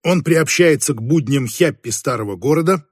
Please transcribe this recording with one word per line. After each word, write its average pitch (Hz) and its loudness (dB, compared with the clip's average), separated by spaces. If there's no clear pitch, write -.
Он 175 2
приобщается 156 2
к 110 -6
будням 135 0
хяппи - -2
старого 110 -6
города 160 0